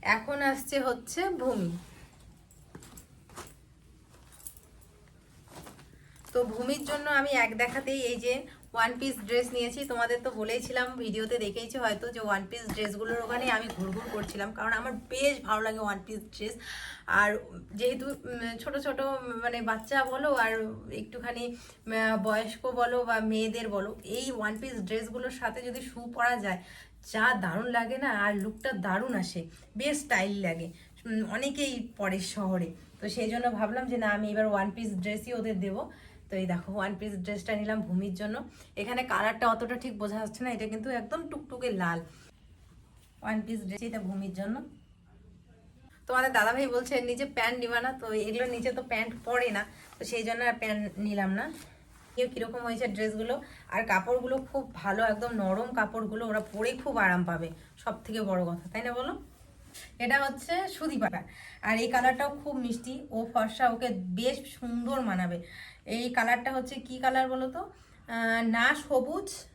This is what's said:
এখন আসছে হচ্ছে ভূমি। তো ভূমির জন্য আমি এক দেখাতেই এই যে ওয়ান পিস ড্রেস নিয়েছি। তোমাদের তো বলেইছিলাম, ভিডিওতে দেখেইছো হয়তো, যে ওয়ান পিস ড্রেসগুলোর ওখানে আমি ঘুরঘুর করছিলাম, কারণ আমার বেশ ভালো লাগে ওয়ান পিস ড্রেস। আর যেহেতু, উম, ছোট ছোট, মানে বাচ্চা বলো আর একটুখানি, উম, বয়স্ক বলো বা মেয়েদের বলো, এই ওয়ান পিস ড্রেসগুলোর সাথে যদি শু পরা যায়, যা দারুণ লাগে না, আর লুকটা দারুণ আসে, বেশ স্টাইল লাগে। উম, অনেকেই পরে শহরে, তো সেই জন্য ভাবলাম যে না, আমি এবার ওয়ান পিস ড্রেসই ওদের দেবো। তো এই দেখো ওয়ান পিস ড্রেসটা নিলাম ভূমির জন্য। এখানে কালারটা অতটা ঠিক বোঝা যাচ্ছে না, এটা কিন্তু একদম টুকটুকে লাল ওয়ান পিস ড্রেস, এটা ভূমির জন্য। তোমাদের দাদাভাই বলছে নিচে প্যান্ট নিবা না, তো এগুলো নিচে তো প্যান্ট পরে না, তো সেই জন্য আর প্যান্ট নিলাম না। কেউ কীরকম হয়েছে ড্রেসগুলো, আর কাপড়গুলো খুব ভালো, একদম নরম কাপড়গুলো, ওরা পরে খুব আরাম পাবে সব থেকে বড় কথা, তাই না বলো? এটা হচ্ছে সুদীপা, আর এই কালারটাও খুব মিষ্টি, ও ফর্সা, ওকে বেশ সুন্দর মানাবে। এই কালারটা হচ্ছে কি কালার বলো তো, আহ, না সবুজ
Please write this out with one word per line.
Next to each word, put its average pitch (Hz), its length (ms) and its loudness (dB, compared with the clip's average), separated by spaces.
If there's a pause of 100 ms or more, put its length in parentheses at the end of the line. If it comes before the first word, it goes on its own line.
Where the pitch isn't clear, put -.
(160)
এখন 285 220 -2 (140)
আসছে 277 260 -2 (100)
হচ্ছে 247 340 -2 (200)
ভূমি। 208 300 2 (4000)
তো 247 60 4 (120)
ভূমির 247 380 -2
জন্য 294 180 -2 (120)
আমি 285 120 2 (120)
এক 220 80 2 (100)
দেখাতেই 269 400 0 (100)
এই 240 140 -2
যে 247 80 4 (420)
ওয়ান 233 240 4
পিস 262 160 -2 (120)
ড্রেস 247 280 2
নিয়েছি। 240 240 -2 (120)
তোমাদের 240 340 2
তো 262 40 0 (100)
বলেইছিলাম, 247 480 0 (160)
ভিডিওতে 220 320 -2 (100)
দেখেইছো 226 400 -6
হয়তো, 208 200 0 (100)
যে 226 120 -6
ওয়ান 196 220 2
পিস 233 140 -8 (120)
ড্রেসগুলোর 214 500 -2
ওখানে 240 200 0 (120)
আমি 226 180 -2
ঘুরঘুর 190 400 -4
করছিলাম, 208 420 -4
কারণ 220 220 0
আমার 247 140 -4 (200)
বেশ 277 220 4 (120)
ভালো 214 200 4
লাগে 220 180 -2
ওয়ান 202 200 0
পিস 214 160 -8 (120)
ড্রেস। 220 200 -6 (680)
আর 208 100 8 (500)
যেহেতু, 254 260 2 (240)
উম, 233 220 -4 (100)
ছোট 277 120 -6 (120)
ছোট, 269 140 -2 (440)
মানে 240 140 0 (120)
বাচ্চা 220 280 0 (160)
বলো 285 160 2 (160)
আর 220 80 2 (480)
একটুখানি, 240 460 -6
উম, - 460 -10 (340)
বয়স্ক 220 360 0 (160)
বলো 240 180 4 (120)
বা 226 80 4 (140)
মেয়েদের 220 440 0
বলো, 202 160 -2 (260)
এই 262 80 -4 (120)
ওয়ান 214 240 0
পিস 262 140 -8 (120)
ড্রেসগুলোর 220 540 -4
সাথে 233 260 -2
যদি 247 220 -6
শু - 100 -14 (160)
পরা 240 200 4 (100)
যায়, 180 140 0 (520)
যা 220 140 4 (180)
দারুণ 190 240 0 (100)
লাগে 233 260 0
না, 269 60 2 (140)
আর 208 80 4 (120)
লুকটা 220 260 -4 (160)
দারুণ 214 280 2 (100)
আসে, 175 180 -4 (380)
বেশ 285 240 2
স্টাইল 202 300 2 (140)
লাগে। 165 200 -2 (400)
উম, 220 140 0 (140)
অনেকেই 269 380 0 (260)
পরে 190 200 2 (160)
শহরে, 185 340 2 (300)
তো 202 60 -8 (100)
সেই 220 180 0
জন্য 247 120 0 (120)
ভাবলাম 220 340 0
যে 247 120 0
না, 214 40 4 (100)
আমি 214 160 0
এবার 214 200 4
ওয়ান 196 220 4
পিস 233 140 -2 (140)
ড্রেসই 214 360 -2
ওদের 220 260 0
দেবো। 196 180 -2 (460)
তো 196 120 -2
এই 185 120 0
দেখো 175 240 -2
ওয়ান 202 220 0
পিস 208 140 -6 (120)
ড্রেসটা 208 340 -2
নিলাম 214 280 0
ভূমির 185 320 0
জন্য। 214 160 -2 (460)
এখানে 247 200 0 (100)
কালারটা 214 420 2
অতটা 233 300 -2
ঠিক 262 180 -6
বোঝা 208 200 -2
যাচ্ছে 220 220 -6
না, 254 120 -2
এটা 214 180 -4
কিন্তু 220 160 -4 (100)
একদম 311 220 -4 (100)
টুকটুকে 254 380 -4 (120)
লাল 170 180 2 (1200)
ওয়ান 220 220 0
পিস 226 220 -4
ড্রেস, 202 220 -6
এটা 214 180 -4
ভূমির 196 320 -4
জন্য। 208 160 -2 (1500)
তোমাদের 254 300 4
দাদাভাই 233 380 6
বলছে 247 180 2 (160)
নিচে 247 160 0 (100)
প্যান্ট 240 280 2
নিবা 233 220 2
না, 262 60 0 (100)
তো 233 40 -10 (220)
এগুলো 233 180 0 (100)
নিচে 233 220 0
তো 254 40 -4 (100)
প্যান্ট 226 200 -2 (160)
পরে 247 300 4
না, 202 60 0 (340)
তো - 40 -10 (100)
সেই 226 160 -2
জন্য 233 220 0
আর 233 120 2
প্যান্ট 214 200 0 (240)
নিলাম 202 340 2
না। 254 60 -2 (720)
কেউ 247 180 2
কীরকম 226 340 -4
হয়েছে 233 180 0 (100)
ড্রেসগুলো, 220 400 0 (380)
আর 202 80 2 (100)
কাপড়গুলো 247 440 4 (140)
খুব 269 140 -2 (180)
ভালো, 196 200 2 (100)
একদম 226 200 0 (100)
নরম 196 280 2 (100)
কাপড়গুলো, 220 520 0
ওরা 214 100 2 (120)
পরে 220 180 0 (120)
খুব 277 100 -2 (120)
আরাম 180 240 6
পাবে 165 200 -2 (340)
সব 226 120 -2 (100)
থেকে 220 140 -4 (100)
বড় 185 200 4
কথা, 170 240 -6
তাই 226 140 -4
না 240 120 -2
বলো? 294 140 -2 (880)
এটা 247 220 6
হচ্ছে - 280 -2 (220)
সুদীপা, 240 340 0 (580)
আর 220 160 6
এই 247 100 2
কালারটাও 262 380 6 (100)
খুব 285 140 -4 (100)
মিষ্টি, 240 300 -4 (200)
ও - 20 0 (160)
ফর্সা, 220 400 4
ওকে 240 160 0 (300)
বেশ 254 180 2 (200)
সুন্দর 240 400 -2 (120)
মানাবে। 180 280 2 (580)
এই 240 100 -2 (120)
কালারটা 240 400 4
হচ্ছে 254 180 -4 (120)
কি 254 160 -8
কালার 262 300 6
বলো 262 220 0
তো, 339 100 -4
আহ, 226 760 -2 (140)
না 233 100 6 (180)
সবুজ 294 440 2 (280)